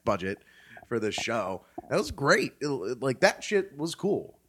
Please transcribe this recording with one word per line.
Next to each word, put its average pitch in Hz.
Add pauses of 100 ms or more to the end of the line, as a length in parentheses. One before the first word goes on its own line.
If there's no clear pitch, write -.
budget 95 (500)
for 117
this 104
show. 95 (280)
That 143
was 247
great. 165
It, 143
it, 120
like, 131
that 196
shit 196
was 165
cool. 156 (120)